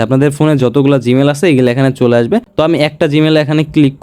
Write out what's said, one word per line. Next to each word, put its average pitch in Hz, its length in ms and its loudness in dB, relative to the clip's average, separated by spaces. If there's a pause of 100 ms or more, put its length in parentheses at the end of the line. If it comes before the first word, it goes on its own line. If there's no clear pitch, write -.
আপনাদের 131 320 2
ফোনে 151 160 0 (100)
যতগুলা 135 420 0
Gmail 131 280 2
আছে 143 180 -4
এগুলো 127 220 2
এখানে 135 160 0 (100)
চলে 120 220 2
আসবে। 120 160 -2 (200)
তো 156 100 0
আমি 165 100 0 (100)
একটা 151 260 -4
Gmail-এ 156 320 2
এখানে 151 160 -2 (120)
ক্লিক 139 300 2